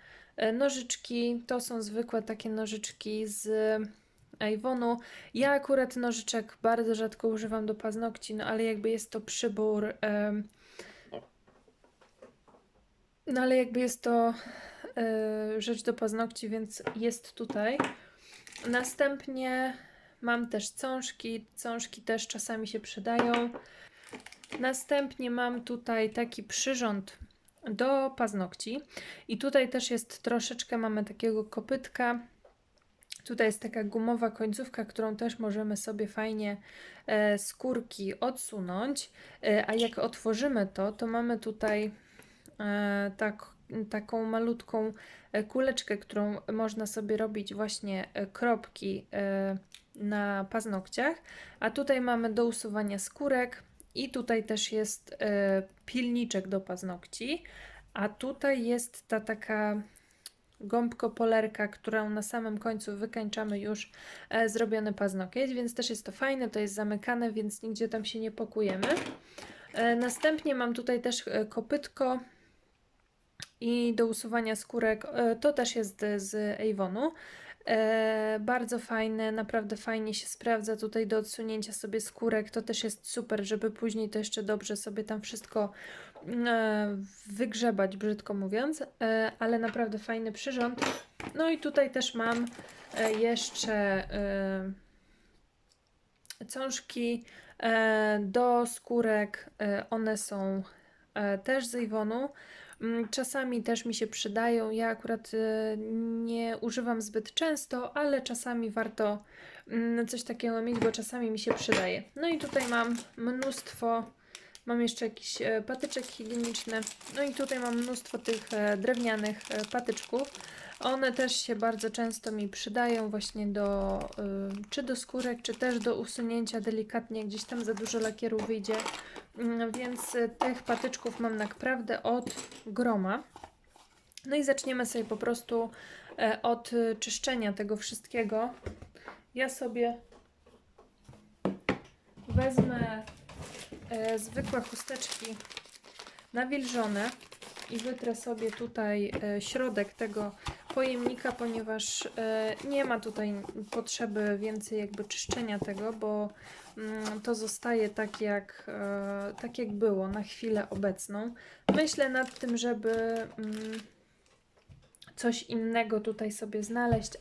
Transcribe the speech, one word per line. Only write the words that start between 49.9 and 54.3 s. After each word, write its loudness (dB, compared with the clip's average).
na 0
paznokciach, 0
a 2
tutaj 4
mamy 2
do 4
usuwania 0
skórek 0
i -2
tutaj 2